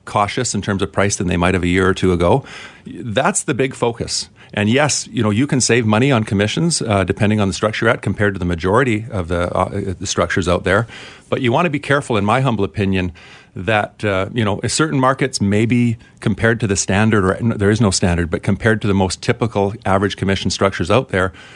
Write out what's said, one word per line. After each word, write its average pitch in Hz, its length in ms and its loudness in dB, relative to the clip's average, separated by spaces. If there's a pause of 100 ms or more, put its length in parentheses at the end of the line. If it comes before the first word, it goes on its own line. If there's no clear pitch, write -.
cautious 110 500 -2
in 101 80 -2
terms 98 200 -2
of 95 100 -4
price 98 240 0
than 98 100 -2
they 92 100 0
might 90 180 2
have 90 100 0
a 87 40 2
year 92 200 4
or 95 60 4
two 92 180 2
ago, 87 320 2 (420)
that's 131 560 -2
the 147 120 -2
big 131 200 -2
focus. - 540 -4 (260)
And 104 140 2
yes, 139 400 2
you 113 120 -4
know, 107 100 2
you 120 180 0
can 135 120 0
save 117 240 2
money 113 280 4
on 110 100 2
commissions, 107 580 0
uh, 101 220 0
depending 107 380 0
on 98 80 0
the 92 60 -2
structure 107 320 -2
you're 117 60 2
at, - 100 -4
compared 104 320 0
to 92 40 -8
the 90 60 -6
majority 107 680 0
of 92 160 -4
the, 87 260 -2
uh, 95 460 -2
the 87 80 -10
structures 87 420 0
out 87 140 0
there. 101 240 2 (420)
But 123 120 -2
you 123 100 2
want 160 160 2
to 165 40 -2
be 143 100 -4
careful, 139 360 0
in 98 80 2
my 113 160 2
humble 117 240 0
opinion, 95 460 -2 (460)
that, 104 480 -2
uh, 98 280 0
you 113 120 -2
know, 95 240 -2
certain 151 320 0
markets 131 400 0
maybe 113 580 2 (220)
compared 113 400 0
to 104 80 -2
the 95 80 0
standard, 104 480 2
or 92 100 2
n-, 117 220 -2
there 101 140 2
is 110 100 2
no 104 100 4
standard, 85 400 0
but 87 140 -4
compared 107 380 0
to 110 40 -2
the 101 80 2
most 95 280 0
typical 110 520 0 (100)
average 98 320 0
commission 95 340 -2
structures 95 380 -2
out 120 200 2
there, 95 240 0 (240)